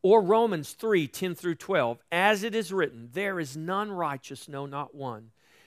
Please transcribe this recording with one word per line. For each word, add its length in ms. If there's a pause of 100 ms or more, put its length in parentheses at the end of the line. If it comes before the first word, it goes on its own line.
Or 200
Romans 520
three 340
ten 280
through 200
twelve, 440 (120)
"As 320
it 120
is 180
written, 400
"There 260
is 160
none 360
righteous, 560
no, 180
not 300
one." 360 (360)